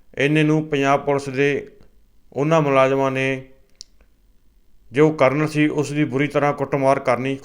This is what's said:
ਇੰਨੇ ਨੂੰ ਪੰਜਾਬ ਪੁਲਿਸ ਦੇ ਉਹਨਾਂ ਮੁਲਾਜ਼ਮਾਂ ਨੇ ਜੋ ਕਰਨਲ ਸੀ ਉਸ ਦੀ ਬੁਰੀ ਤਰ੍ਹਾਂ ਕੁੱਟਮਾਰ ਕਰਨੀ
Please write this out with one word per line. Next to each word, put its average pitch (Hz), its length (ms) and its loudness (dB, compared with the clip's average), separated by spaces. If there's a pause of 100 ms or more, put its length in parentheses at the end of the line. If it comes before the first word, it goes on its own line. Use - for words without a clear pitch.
(180)
ਇੰਨੇ 151 260 2
ਨੂੰ 156 220 2
ਪੰਜਾਬ 139 400 0
ਪੁਲਿਸ 139 240 -2
ਦੇ 139 400 -2 (640)
ਉਹਨਾਂ 156 300 0
ਮੁਲਾਜ਼ਮਾਂ 135 500 2
ਨੇ 131 320 -4 (1500)
ਜੋ 147 200 4
ਕਰਨਲ 147 360 2
ਸੀ 151 220 0
ਉਸ 143 240 -4
ਦੀ 147 120 -2
ਬੁਰੀ 135 220 -2
ਤਰ੍ਹਾਂ 143 260 0
ਕੁੱਟਮਾਰ 135 460 0
ਕਰਨੀ 131 460 -2